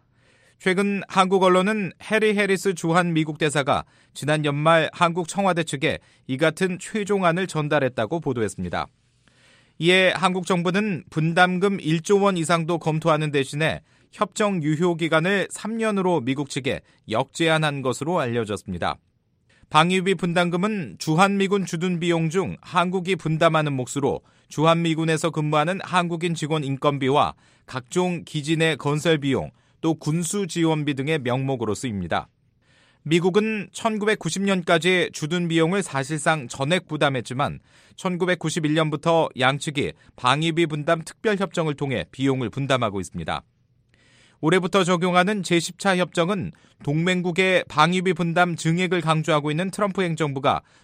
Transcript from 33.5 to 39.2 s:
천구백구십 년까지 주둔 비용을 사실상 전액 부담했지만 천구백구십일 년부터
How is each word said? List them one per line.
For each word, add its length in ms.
천구백구십 720
년까지 680
주둔 340
비용을 360
사실상 640
전액 400
부담했지만 720
천구백구십일 800
년부터 540